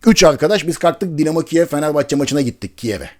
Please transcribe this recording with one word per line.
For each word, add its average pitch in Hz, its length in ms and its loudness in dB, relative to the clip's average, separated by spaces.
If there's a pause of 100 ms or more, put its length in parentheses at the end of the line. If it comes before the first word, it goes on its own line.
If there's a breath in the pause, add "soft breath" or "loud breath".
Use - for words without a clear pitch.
Üç 220 180 4
arkadaş 156 420 2
biz 165 120 -4
kalktık, 170 400 -2
Dinamo 156 220 0
Kiev 160 260 0
Fenerbahçe 147 500 -2
maçına 143 240 -2
gittik - 380 -6
Kiev'e. 98 420 -6